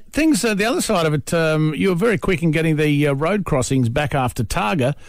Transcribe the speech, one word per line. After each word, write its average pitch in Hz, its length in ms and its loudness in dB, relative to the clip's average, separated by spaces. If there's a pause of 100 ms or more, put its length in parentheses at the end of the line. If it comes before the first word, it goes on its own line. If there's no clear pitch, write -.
(120)
things, 285 340 2
uh, 220 80 2
the 196 100 -2
other 269 160 0
side 175 280 0
of 151 80 0
it, - 180 -4
um, 156 400 2
you 185 160 0
were 180 60 2
very 190 240 0
quick 170 240 -2
in 165 80 2
getting 160 260 0
the, 147 300 2
uh, 143 60 2
road 165 300 -2
crossings 131 460 0
back 143 260 -2
after 131 280 -2
Targa. 160 500 0 (140)